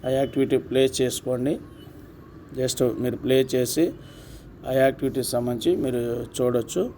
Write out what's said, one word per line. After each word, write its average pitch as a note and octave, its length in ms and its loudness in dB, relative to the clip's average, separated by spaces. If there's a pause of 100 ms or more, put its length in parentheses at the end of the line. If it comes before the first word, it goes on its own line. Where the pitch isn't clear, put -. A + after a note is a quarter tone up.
ఆ C3 120 -2
యాక్టివిటీ C3+ 400 2 (100)
ప్లే C3 140 4 (180)
చేసుకోండి. B2+ 540 -2 (1040)
just C3 240 0 (200)
మీరు B2 220 -2
ప్లే C3 140 4 (160)
చేసి B2+ 320 2 (800)
ఆ C3 60 -2 (100)
యాక్టివిటీస్ C3+ 520 0
సంబంధించి A#2+ 360 0 (120)
మీరు B2 180 0 (360)
చూడొచ్చు. B2 460 0 (140)